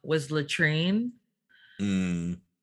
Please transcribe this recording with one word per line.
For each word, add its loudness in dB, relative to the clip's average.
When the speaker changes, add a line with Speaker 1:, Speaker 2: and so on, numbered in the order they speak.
Speaker 1:
was -2
Latrine. 0
Speaker 2:
Mm. 0